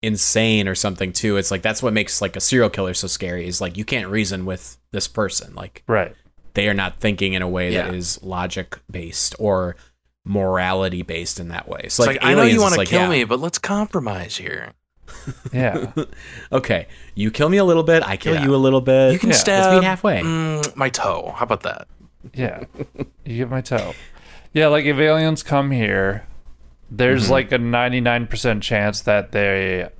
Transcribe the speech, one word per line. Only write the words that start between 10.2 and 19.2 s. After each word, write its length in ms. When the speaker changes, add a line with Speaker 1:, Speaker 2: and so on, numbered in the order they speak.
Speaker 1:
morality-based 1160
in 80
that 200
way. 200
So, 160
Speaker 3:
It's 20
Speaker 1:
like, 20
Speaker 3:
like, 20
"I 100
know 80
you 0
Speaker 1:
aliens, 120
it's 80
Speaker 3:
wanna 140
Speaker 1:
like, 120
Speaker 3:
kill 140
Speaker 1:
yeah. 60
Speaker 3:
me, 160
but 160
let's 180
compromise 800
here." 360
Speaker 2:
Yeah. 440
Speaker 1:
<laughs> 560
Okay, 340
you 160
kill 180
me 100
a 60
little 180
bit, 240
I 100
kill 180
Speaker 3:
Yeah. 100
Speaker 1:
you 100
a 20
little 240
bit. 320
Speaker 3:
You 60
can 120